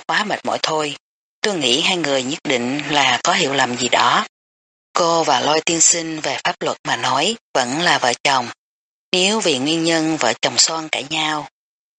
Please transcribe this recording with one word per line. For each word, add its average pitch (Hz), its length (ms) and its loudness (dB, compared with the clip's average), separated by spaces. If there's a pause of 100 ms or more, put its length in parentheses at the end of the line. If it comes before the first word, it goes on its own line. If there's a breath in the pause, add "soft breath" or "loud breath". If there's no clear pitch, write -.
quá 170 160 0
mệt 180 220 -4
mỏi 120 180 -2
thôi. 151 320 -2 (460)
Tôi 208 140 -2
nghĩ 135 260 0
hai 185 160 0
người 139 260 0
nhất 135 200 -6
định 127 460 -2
là 135 340 2
có 175 100 2
hiểu 160 200 0
lầm 123 240 0
gì 123 120 -2
đó. 123 360 2 (680)
Cô 165 300 2
và 139 160 2
Lôi 147 220 2
tiên 165 200 0
sinh 160 380 2
về 143 240 -6
pháp 175 160 -2
luật 143 240 -4
mà 143 120 -2
nói 131 400 0 (180)
vẫn 135 280 0
là 165 160 2
vợ 123 160 2 (100)
chồng. 131 260 0 (640)
Nếu 190 280 2
vì 165 200 0
nguyên 160 240 0
nhân 160 340 0
vợ 120 240 0
chồng 127 160 -2
son 160 320 0
cãi 127 200 -6
nhau, 156 380 -4 (500)